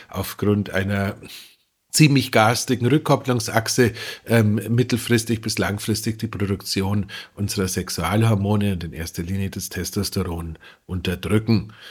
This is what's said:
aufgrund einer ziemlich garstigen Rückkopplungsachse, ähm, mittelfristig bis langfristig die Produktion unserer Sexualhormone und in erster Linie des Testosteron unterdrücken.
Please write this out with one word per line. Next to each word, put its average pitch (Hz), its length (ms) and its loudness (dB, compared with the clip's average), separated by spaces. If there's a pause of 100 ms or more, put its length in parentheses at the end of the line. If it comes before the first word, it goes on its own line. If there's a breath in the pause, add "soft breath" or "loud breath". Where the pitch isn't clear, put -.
aufgrund 98 600 0
einer 98 460 -2 (720 loud breath)
ziemlich 139 420 4
garstigen 120 540 2
Rückkopplungsachse, 123 1080 2 (340 loud breath)
ähm, 110 420 4
mittelfristig 117 720 2
bis 113 160 -6
langfristig 104 600 -2
die - 80 -4
Produktion 98 800 -2 (260 loud breath)
unserer 101 340 -2
Sexualhormone 101 1080 0
und 87 100 -6
in 82 100 -10
erster 82 300 -8
Linie 98 260 -4
des 92 200 -10
Testosteron 87 920 -6 (260 soft breath)
unterdrücken. 92 880 0 (180 loud breath)